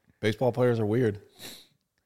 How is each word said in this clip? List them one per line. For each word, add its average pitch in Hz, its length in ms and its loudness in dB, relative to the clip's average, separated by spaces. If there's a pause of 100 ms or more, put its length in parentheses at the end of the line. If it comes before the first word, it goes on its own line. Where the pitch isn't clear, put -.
(200)
Baseball 113 320 0
players 123 280 2
are 110 60 0
weird. 107 340 0 (840)